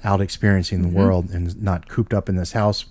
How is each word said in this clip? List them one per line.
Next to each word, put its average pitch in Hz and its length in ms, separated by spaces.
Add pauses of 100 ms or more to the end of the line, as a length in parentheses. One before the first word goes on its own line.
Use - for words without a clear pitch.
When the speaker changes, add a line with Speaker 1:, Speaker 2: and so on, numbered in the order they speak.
Speaker 1:
out 98 160
experiencing 95 600
the 87 60
Speaker 2:
Mm-hmm. 87 100
Speaker 1:
world 95 320
and 90 320
not 92 260
cooped - 240
up 101 160
in 95 80
this 90 160
house 104 380